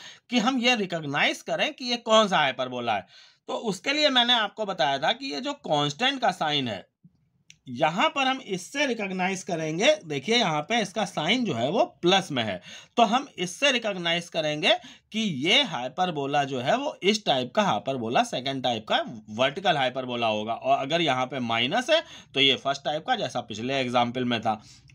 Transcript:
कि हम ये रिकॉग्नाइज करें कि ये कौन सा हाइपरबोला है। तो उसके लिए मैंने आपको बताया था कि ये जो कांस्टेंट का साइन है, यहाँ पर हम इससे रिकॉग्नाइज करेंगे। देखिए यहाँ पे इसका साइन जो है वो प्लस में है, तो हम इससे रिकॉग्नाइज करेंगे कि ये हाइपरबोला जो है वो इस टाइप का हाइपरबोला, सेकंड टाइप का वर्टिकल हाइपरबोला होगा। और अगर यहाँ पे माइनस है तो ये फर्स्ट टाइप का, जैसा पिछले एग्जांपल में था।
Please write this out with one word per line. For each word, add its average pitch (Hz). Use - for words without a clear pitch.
कि 247
हम 247
ये 240
रिकॉग्नाइज 175
करें 196
कि 269
ये 240
कौन 220
सा 180
हाइपरबोला 127
है। 95
तो -
उसके 220
लिए 294
मैंने 247
आपको 214
बताया 147
था 160
कि 269
ये 285
जो 285
कांस्टेंट 175
का 220
साइन 147
है, 95
यहाँ 160
पर 277
हम 262
इससे 208
रिकॉग्नाइज 190
करेंगे। 170
देखिए 151
यहाँ 170
पे 226
इसका 202
साइन 202
जो 175
है 117
वो 240
प्लस 180
में 127
है, 98
तो 240
हम 254
इससे 180
रिकॉग्नाइज 180
करेंगे 156
कि 214
ये 196
हाइपरबोला 147
जो 135
है 151
वो 285
इस 214
टाइप 131
का 214
हाइपरबोला, 131
सेकंड 135
टाइप 117
का 285
वर्टिकल 151
हाइपरबोला 127
होगा। 107
और 131
अगर 139
यहाँ 131
पे 135
माइनस 123
है 320
तो 139
ये 135
फर्स्ट 139
टाइप 156
का, 254
जैसा 135
पिछले 120
एग्जांपल 123
में 120
था। 110